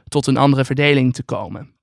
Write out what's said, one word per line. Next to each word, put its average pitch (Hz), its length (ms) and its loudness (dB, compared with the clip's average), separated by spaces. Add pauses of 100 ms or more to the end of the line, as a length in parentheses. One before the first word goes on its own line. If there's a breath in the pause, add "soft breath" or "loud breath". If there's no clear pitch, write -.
tot - 180 -2
een 135 100 2
andere 135 280 4
verdeling 139 500 0
te - 80 -10
komen. 101 500 -10 (100)